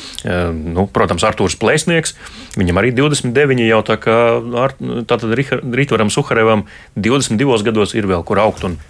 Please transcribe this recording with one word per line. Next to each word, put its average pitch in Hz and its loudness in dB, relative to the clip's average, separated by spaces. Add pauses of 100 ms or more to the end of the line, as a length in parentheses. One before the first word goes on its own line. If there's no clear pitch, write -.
(220)
eh, 90 -2
nu, 82 -2
protams, 104 0
Artūrs 104 0
Plēsnieks. 156 0 (400)
Viņam 90 0
arī 123 2
divdesmit 135 0
deviņi 131 2
jau, 110 4
tā 110 0
kā 113 2 (380)
Art-, 131 -2 (280)
tātad 113 0
Riha-, 131 -2
Ritvaram 123 0
Suharevam 113 2 (320)
divdesmit 113 0
divos 120 2
gados 107 0
ir 101 -2
vēl 90 0
kur 98 -2
augt 107 2
un 87 -6 (120)